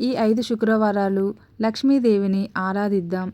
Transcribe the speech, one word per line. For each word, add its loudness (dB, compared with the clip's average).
ఈ -2
ఐదు 0
శుక్రవారాలు 0
లక్ష్మీదేవిని 2
ఆరాధిద్దాం. -2